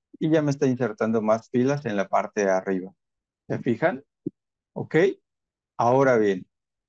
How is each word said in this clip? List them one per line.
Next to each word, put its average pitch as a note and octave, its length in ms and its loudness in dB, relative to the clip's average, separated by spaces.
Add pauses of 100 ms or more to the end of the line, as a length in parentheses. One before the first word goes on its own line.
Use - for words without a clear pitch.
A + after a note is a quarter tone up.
(180)
y D#3 140 -2
ya D#3 100 4
me D3 80 0
está C#3 160 -2
insertando A2+ 560 -2
más A2 300 0
filas C3+ 340 -2
en G#2 100 -4
la G2 140 -4
parte G2+ 360 -2
de F#2+ 40 2
arriba. F#2+ 420 -2 (560)
¿Se A2+ 120 -6
fijan? D#3+ 440 -2 (720)
¿Ok? - 220 -6 (840)
Ahora B2+ 400 4
bien, G2 300 0 (420)